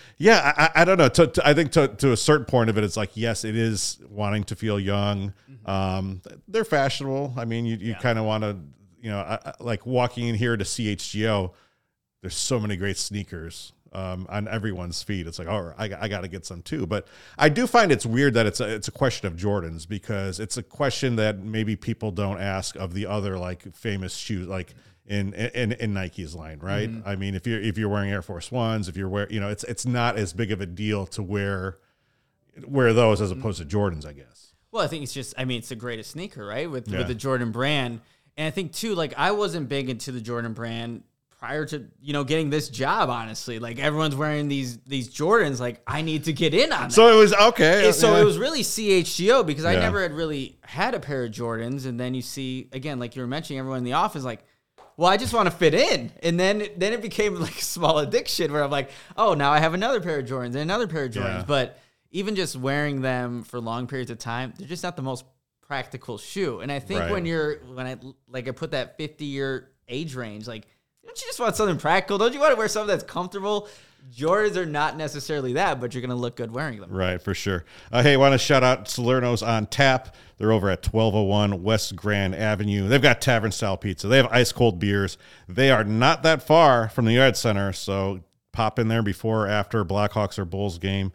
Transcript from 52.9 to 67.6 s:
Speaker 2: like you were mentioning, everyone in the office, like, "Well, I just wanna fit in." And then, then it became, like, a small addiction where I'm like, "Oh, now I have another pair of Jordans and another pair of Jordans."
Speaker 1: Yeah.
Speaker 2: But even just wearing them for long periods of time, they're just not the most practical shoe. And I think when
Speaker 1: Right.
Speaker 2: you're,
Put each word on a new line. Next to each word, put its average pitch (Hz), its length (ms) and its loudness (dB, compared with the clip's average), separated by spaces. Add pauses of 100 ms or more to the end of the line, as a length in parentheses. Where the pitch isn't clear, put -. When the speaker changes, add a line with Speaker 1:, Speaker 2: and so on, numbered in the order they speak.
Speaker 2:
like 120 180 -8
you 127 40 -8
were 120 60 -6
mentioning, 143 320 -6
everyone 131 200 -6
in 123 40 -4
the 123 80 -4
office, 160 320 -2
like, 120 220 -10 (520)
"Well, 170 120 4
I 202 80 6
just 233 160 -4
wanna 202 180 4
fit 156 220 4
in." 202 380 2 (100)
And 170 180 0
then, 202 280 2 (100)
then 202 160 0
it 226 80 -4
became, 214 380 0
like, - 200 -6
a - 40 -6
small 151 360 0
addiction 160 520 -2
where 147 120 0
I'm 139 80 -2
like, 139 180 -2 (280)
"Oh, 214 160 4
now 143 180 2
I 151 80 6
have 160 140 2
another 220 280 -2
pair 160 180 -4
of 131 60 -6
Jordans 123 220 -6
and 123 100 -6
another 190 300 -2
pair 151 180 -4
of 120 60 -6
Jordans." 95 280 -4
Speaker 1:
Yeah. 90 80 -8
Speaker 2:
But 139 320 -2 (320)
even 196 240 -4
just 175 200 -4
wearing 139 460 -2
them 123 420 -4
for 123 160 -10
long 117 280 -6
periods 127 240 -8
of 117 80 -12
time, 123 380 -8
they're 175 100 -16
just 170 160 -10
not 175 120 -8
the 147 60 -10
most 131 240 -8 (360)
practical 127 560 -10
shoe. 143 420 -6
And 131 120 -8
I 139 80 -6
think - 220 -6
when - 100 -2
Speaker 1:
Right. 180 140 -2
Speaker 2:
you're, 156 320 -2 (160)